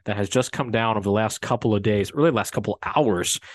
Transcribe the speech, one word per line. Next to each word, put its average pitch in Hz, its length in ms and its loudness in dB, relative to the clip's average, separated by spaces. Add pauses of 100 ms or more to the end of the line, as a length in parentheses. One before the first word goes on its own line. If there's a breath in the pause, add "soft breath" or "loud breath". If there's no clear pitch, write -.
that 101 140 -2
has 101 100 -2
just - 240 0
come 127 180 -4
down 113 280 2
over 95 60 -4
the 101 60 2
last 107 300 0
couple 113 340 0
of 101 60 2
days, 101 320 0
really 156 180 2
last 110 200 0
couple 107 320 -4
hours, 104 580 0 (140 loud breath)